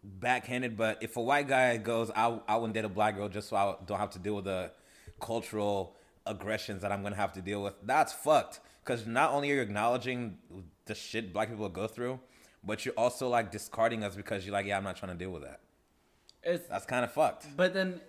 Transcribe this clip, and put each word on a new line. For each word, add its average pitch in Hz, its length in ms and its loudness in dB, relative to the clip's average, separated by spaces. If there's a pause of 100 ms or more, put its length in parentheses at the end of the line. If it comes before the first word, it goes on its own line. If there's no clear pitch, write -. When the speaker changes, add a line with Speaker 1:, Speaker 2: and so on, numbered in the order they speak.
Speaker 1:
backhanded, 120 720 0
but 110 260 0
if - 140 -6
a 120 40 -2
white 139 280 2
guy 127 280 6
goes, 113 380 0
"I, 117 240 4 (100)
I 107 80 4
wouldn't 113 180 0
date 110 100 0
a 107 40 -2
black 104 280 2
girl 104 120 -2
just 104 200 -6
so 107 80 0
I 98 200 4 (100)
don't 98 120 -2
have 101 120 0
to - 80 -12
deal 101 160 -2
with 98 120 -4
the 92 240 -2 (500)
cultural 104 760 -2 (300)
aggressions 104 560 -4
that 101 100 -2
I'm 101 100 -2
gonna 101 140 -4
have 98 180 0
to 95 80 -8
deal 101 200 -2
with," 98 200 -4
that's 131 300 2
fucked. - 480 4 (240)
'Cause 117 220 -2
not 127 260 4
only 143 200 2
are 143 40 4
you 135 40 4
acknowledging 117 760 0 (480)
the 107 80 -4
shit 110 380 -6
black 107 180 0
people 107 180 -4
go 92 180 -4
through, 123 320 -4 (460)
but 107 200 -4
you're 131 120 -2
also, 123 320 2
like, 117 240 2
discarding 113 500 0
us 101 140 -4
because 101 280 -4
you're 101 80 -6
like, 101 140 0
"Yeah, 101 100 0
I'm 98 80 -2
not 95 120 -4
trying 92 160 -8
to 87 60 -8
deal 92 120 -6
with 80 120 -8
that." - 180 -16 (840)
Speaker 2:
It's 175 240 -2
Speaker 1:
That's - 200 -6
kinda 123 200 2
fucked. 143 500 0
Speaker 2:
But 180 160 4
then 185 360 -2